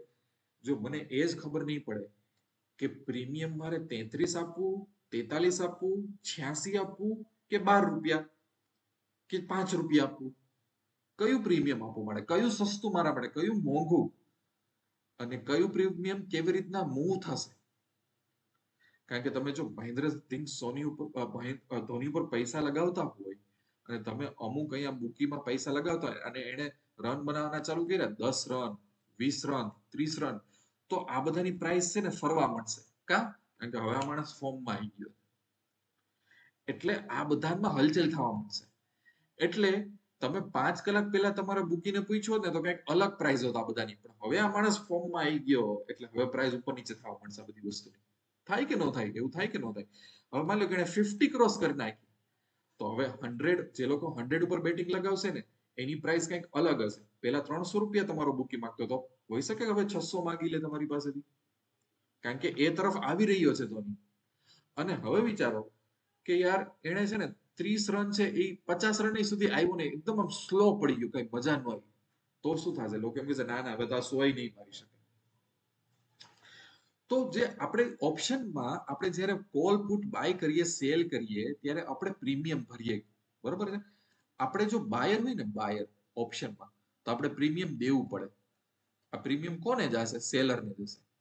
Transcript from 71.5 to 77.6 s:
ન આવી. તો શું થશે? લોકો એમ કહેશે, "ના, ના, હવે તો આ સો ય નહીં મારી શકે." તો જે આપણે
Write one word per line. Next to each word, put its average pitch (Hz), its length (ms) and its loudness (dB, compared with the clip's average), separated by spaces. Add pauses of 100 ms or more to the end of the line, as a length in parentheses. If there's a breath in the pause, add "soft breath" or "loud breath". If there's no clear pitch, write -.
ન 127 100 -2
આવી. 110 280 -8 (500)
તો 156 120 0
શું 139 200 -4
થશે? 110 220 -4
લોકો 117 220 -4
એમ 131 60 -6
કહેશે, 131 180 -2
"ના, 120 180 -4
ના, 123 120 -4
હવે 117 120 -2
તો 123 100 -2
આ 123 40 2
સો 135 260 0
ય 139 80 4
નહીં 120 240 -6
મારી 101 140 -20
શકે." - 220 -20 (2250 loud breath)
તો 254 220 2
જે 233 140 2
આપણે - 560 0